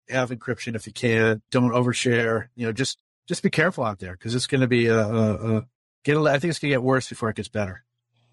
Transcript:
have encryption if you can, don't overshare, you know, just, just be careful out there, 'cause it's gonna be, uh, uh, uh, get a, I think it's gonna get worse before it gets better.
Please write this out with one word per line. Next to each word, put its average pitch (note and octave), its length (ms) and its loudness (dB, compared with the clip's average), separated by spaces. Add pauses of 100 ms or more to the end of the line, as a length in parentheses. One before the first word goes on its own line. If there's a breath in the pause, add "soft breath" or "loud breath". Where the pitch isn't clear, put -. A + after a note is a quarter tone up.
have B2 200 -2
encryption A#2+ 460 -8
if G#2+ 100 -10
you G#2 80 -16
can, A2+ 560 2
don't B2 220 2
overshare, A#2 840 0
you A#2+ 100 -6
know, A2+ 80 -2
just, C3 240 -4 (320)
just F3 140 -6
be G3 60 2
careful D#3 360 0
out G#2 140 -6
there, F#2 180 -12
'cause A#2 180 -6
it's B2 120 -2
gonna C3 200 2
be, A#2 220 4
uh, A2+ 60 4 (120)
uh, G#2+ 280 2
uh, A2 260 -2 (420)
get D3 140 2
a, D#3 60 2
I C#3+ 140 2
think E3+ 120 0
it's D3 100 -4
gonna C#3+ 140 0
get B2 100 0
worse C3 240 2
before A#2 220 -4
it G2+ 80 -6
gets G#2+ 100 -6
better. G2 380 -6 (460)